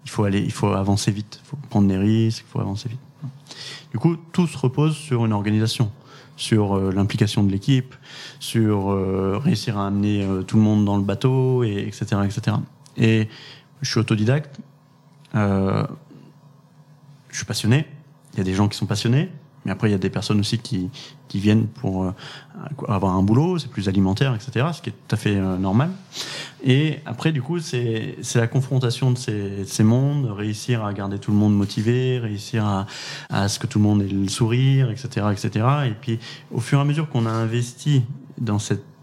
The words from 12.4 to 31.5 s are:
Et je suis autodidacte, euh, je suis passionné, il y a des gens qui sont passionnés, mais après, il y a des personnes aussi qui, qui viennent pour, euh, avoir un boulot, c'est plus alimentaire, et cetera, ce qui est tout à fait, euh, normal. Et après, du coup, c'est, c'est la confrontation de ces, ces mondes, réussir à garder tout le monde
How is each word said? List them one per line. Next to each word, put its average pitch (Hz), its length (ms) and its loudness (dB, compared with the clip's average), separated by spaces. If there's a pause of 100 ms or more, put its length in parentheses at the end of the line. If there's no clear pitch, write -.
Et 110 320 4 (540)
je - 80 -4
suis 117 80 2
autodidacte, 113 600 0 (760)
euh, 101 500 2 (1400)
je - 80 -12
suis - 80 -6
passionné, 120 400 2 (480)
il 101 60 -4
y - 20 -2
a 92 40 0
des 92 100 0
gens 104 120 4
qui - 100 -4
sont 104 100 -4
passionnés, 120 420 0 (360)
mais 98 60 -2
après, 104 180 -2
il - 20 4
y 101 40 2
a 95 40 0
des 95 100 0
personnes 104 300 0
aussi 101 200 0
qui, 92 300 -4 (380)
qui 101 120 -4
viennent 107 280 4
pour, 95 360 -4
euh, 90 80 -2 (760)
avoir 95 280 2
un 95 80 4
boulot, 147 340 4
c'est 123 120 -6
plus 98 180 -4
alimentaire, 98 480 2
et 107 40 -6
cetera, 151 340 -2
ce - 80 -12
qui - 80 -8
est - 40 -10
tout - 220 -4
à - 20 -4
fait, 104 200 0
euh, 92 200 0
normal. 104 340 2 (720)
Et 143 420 2
après, 151 260 -2
du 139 100 -2
coup, 170 180 -4
c'est, 120 600 -4
c'est 120 180 -2
la 113 80 2
confrontation 131 640 0
de 120 60 2
ces, 101 480 -4
ces - 180 0
mondes, 135 420 4
réussir 107 580 -4
à 101 100 -4
garder 98 260 -4
tout - 120 -4
le 104 60 4
monde 104 180 6